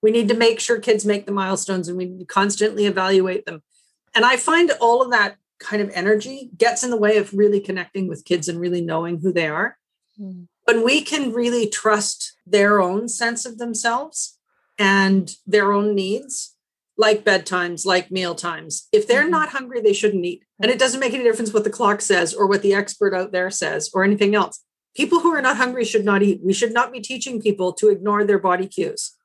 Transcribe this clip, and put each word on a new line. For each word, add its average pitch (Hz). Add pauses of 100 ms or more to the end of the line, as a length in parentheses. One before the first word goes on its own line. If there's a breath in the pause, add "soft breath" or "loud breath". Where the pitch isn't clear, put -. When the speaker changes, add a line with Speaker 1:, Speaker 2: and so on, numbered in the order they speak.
Speaker 1:
we 214
need 233
to 240
make 226
sure 233
kids 208
make 202
the 202
milestones 190
and 180
we 185
constantly 208
evaluate 190
them. 160 (520)
And 226
I 254
find 330
all 240
of 247
that 208 (240)
kind 208
of 202
energy 214
gets 240
in 247
the 240
way 208
of 202
really 208
connecting 190
with 160
kids 175
and 170
really 175
knowing 170
who 180
they 165
are. 175 (440)
Speaker 2:
Mm. 180 (180)
Speaker 1:
When 226
we 285
can 285
really 240
trust -
their 202
own 196
sense 233
of 233
themselves 240 (400)
and 196 (140)
their 202
own 208
needs, 208 (420)
like 214
bedtimes, 180
like 185
meal 180
times, 160
if 214
they're 254
Speaker 2:
Mm-hmm. 330
Speaker 1:
not 311
hungry, 254
they 208
shouldn't 196
eat. 175 (180)
And 226
it 247
doesn't 262
make 247
any 262
difference 226
what 208
the 208
clock 208
says 175
or 202
what 196
the 196
expert 202
out 185
there 185
says 156
or 190
anything 202
else. - (320)
People 330
who 330
are 285
not 262
hungry 247
should 202
not 202
eat. 202
We 190
should 226
not 240
be 254
teaching 247
people 190
to 214
ignore 202
their 202
body 185
cues. -